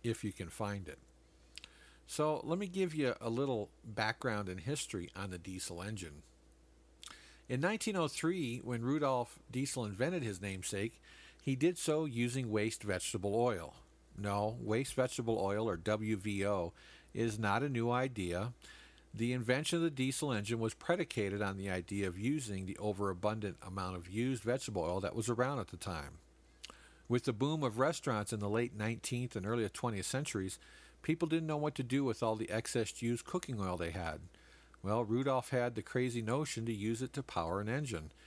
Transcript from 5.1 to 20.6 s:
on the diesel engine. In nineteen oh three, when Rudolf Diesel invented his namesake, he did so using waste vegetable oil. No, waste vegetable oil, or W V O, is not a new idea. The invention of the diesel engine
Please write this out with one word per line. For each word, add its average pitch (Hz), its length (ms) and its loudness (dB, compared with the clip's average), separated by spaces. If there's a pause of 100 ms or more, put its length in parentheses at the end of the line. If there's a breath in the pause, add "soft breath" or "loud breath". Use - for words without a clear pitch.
on 95 140 -4
the 90 80 -6
diesel 90 440 -6
engine. 90 400 -6 (1300 loud breath)
In 127 120 0
nineteen 208 360 2
oh 165 120 4
three, 156 560 0
when 117 180 -2
Rudolf 135 560 2 (120)
Diesel 127 340 -2
invented 127 380 0
his 101 180 -2
namesake, 98 600 -2 (420 loud breath)
he 135 120 0
did 160 220 4
so 156 300 2
using 120 440 0
waste 107 320 2
vegetable 101 520 0
oil. 110 400 2 (420)
No, 104 440 0
waste 117 340 2
vegetable 120 440 2
oil, 104 300 2
or 92 80 0
W 107 400 2
V 98 300 0
O, 92 260 2 (400 loud breath)
is 113 260 0
not 110 240 4
a 147 60 0
new 120 220 2
idea. 117 640 0 (600 loud breath)
The 117 220 2
invention 127 440 2
of 165 40 2
the 165 80 4
diesel 131 420 0
engine 110 280 0